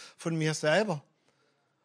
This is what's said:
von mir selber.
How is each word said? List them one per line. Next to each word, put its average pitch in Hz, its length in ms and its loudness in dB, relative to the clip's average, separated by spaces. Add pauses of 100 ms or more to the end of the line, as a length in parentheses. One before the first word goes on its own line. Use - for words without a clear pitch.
(160)
von 165 180 -4
mir 156 200 0
selber. 160 500 0 (800)